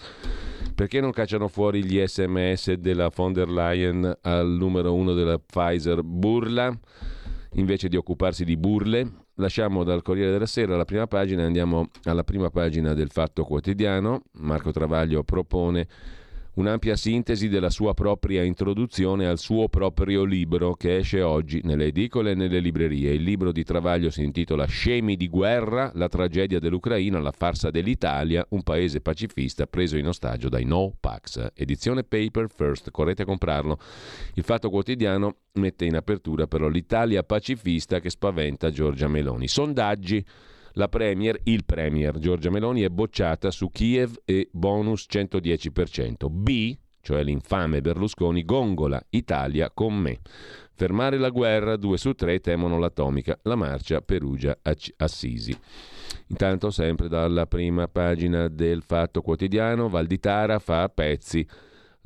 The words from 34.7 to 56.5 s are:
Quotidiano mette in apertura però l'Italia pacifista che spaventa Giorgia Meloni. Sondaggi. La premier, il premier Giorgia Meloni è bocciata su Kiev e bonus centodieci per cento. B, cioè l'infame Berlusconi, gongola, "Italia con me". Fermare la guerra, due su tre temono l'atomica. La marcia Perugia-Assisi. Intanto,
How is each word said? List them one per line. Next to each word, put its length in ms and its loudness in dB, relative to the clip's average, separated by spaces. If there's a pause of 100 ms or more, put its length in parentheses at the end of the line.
Quotidiano 640 0 (180)
mette 320 0
in 100 2
apertura 520 -2
però 220 0
l'Italia 520 2
pacifista 800 -2
che 100 -4
spaventa 640 -2
Giorgia 360 0
Meloni. 400 -2
Sondaggi. 800 0 (520)
La 120 0
premier, 560 0
il 200 2
premier 540 0
Giorgia 320 0
Meloni 300 0
è 80 2
bocciata 600 0
su 220 -4
Kiev 540 2
e 260 2
bonus 560 0
centodieci 640 0
per 180 -2
cento. 400 -4
B, 480 0 (240)
cioè 220 0
l'infame 580 0
Berlusconi, 640 0
gongola, 640 0
"Italia 640 0
con 240 -2
me". 240 -2 (560)
Fermare 420 0
la 120 0
guerra, 480 2
due 200 0
su 160 -2
tre 280 0
temono 360 0
l'atomica. 640 0
La 140 0
marcia 460 -2
Perugia-Assisi. 1600 -2 (720)
Intanto, 420 0